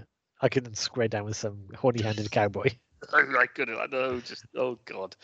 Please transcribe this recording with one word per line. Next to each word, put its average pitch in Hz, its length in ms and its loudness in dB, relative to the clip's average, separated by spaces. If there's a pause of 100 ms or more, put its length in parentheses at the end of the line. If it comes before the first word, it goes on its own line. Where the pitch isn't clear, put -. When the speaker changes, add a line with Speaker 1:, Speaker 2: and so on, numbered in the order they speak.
(400)
Speaker 1:
I 131 80 4
couldn't 120 300 -2
square 113 300 0
down 107 160 -2
with 107 120 -4
some 101 400 -6
horny-handed 107 540 2
cowboy. 101 440 2
<laughs> - 60 -20 (320)
Speaker 2:
No, 139 260 4
I 123 80 6
couldn't. 120 320 -4
I - 80 -2
know, 131 320 0
just, - 260 -12 (120)
oh 127 280 0
God. 95 400 -10